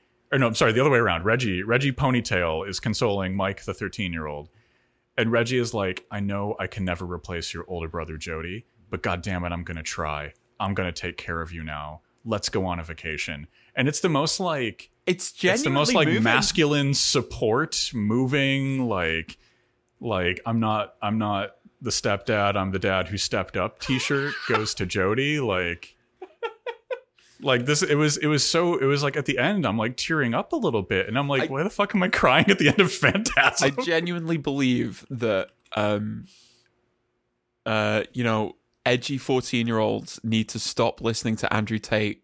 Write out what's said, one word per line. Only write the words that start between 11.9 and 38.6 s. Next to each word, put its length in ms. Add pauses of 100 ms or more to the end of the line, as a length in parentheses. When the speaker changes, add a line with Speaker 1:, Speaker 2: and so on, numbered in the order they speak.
Speaker 1:
Let's 240
go 180
on 140
a 40
vacation." 640 (280)
And 140
it's 100
the 80
most, 320
like, 500 (160)
Speaker 2:
It's 280 (100)
Speaker 1:
it's 200
the 60
most, 200
Speaker 2:
genuinely 60
Speaker 1:
like, 120
Speaker 2:
moving. 160
Speaker 1:
masculine 720
support, 1000
moving, 920
like, 500 (600)
like, 460
"I'm 160
not, 400
I'm 160
not 400 (240)
the 100
stepdad, 640
I'm 160
the 80
dad 300
who 80
stepped 400
up" 220
t-shirt 600
Speaker 2:
<laughs> 60
Speaker 1:
goes 280
to 100
Jody. 560
Like, 560 (1400)
like, 240
this, 160
it 140
was, 220
it 100
was 160
so, 320
it 80
was, 180
like, 140
at 100
the 120
end, 280
I'm, 120
like, 180
tearing 380
up 180
a 60
little 240
bit, 260
and 100
I'm 120
like, 140
Speaker 2:
I 20
Speaker 1:
"Why 180
the 60
fuck 260
am 80
I 60
crying 420
at 80
the 80
end 140
of 100
Phantasm?" 840
Speaker 2:
I 40
genuinely 540
believe 720
that, 420 (200)
um, 540 (1400)
uh, 460
you 140
know, 320 (280)